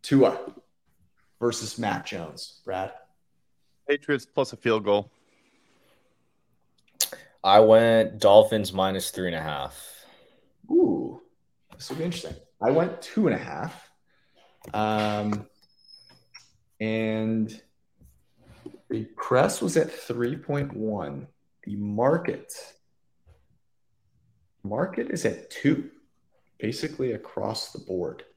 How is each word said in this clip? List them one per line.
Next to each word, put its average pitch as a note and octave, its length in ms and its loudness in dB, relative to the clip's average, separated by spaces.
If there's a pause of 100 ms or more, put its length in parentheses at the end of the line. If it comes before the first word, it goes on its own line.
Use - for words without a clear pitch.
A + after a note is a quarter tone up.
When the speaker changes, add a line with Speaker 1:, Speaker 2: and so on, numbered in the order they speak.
Speaker 1:
Tua C3+ 360 4 (1000)
versus A2+ 400 -4
Mac G2+ 260 -4
Jones. E2 600 -14
Brad? F#2+ 280 -6 (960)
Speaker 2:
Patriots C#3+ 380 -4
plus - 260 -4
a - 40 -14
field A2 280 0
goal. G2+ 260 2 (2250)
Speaker 3:
I G2 180 8
went A2+ 580 6
Dolphins G#2 540 8
minus F#2+ 380 -2
three F#2 180 -4
and E2+ 80 -4
a D#2+ 40 -4
half. C#2+ 400 -8 (920)
Speaker 1:
Ooh, - 520 0 (520)
this - 140 -18
will - 80 -12
be D#3+ 80 -6
interesting. E3+ 300 -8 (260)
I A#2 100 2
went E3 300 2
two - 260 0
and G#2+ 100 2
a - 20 -6
half. - 520 -10 (840)
Um, G#2+ 720 0 (1300)
and A2 800 -2 (1300)
the A2 140 -6 (120)
press D3 460 2
was F3+ 140 -2
at - 140 2
three A#2+ 460 -6
point C#3+ 400 -6
one. E2 520 -6 (360)
The G2+ 120 -8
market, A#2 760 -2 (2000)
market A#2 480 -4
is - 140 -6
at - 260 -4
two, - 400 0 (680)
basically - 540 -6
across - 600 -8
the - 60 -16
board. F2+ 460 -8 (120)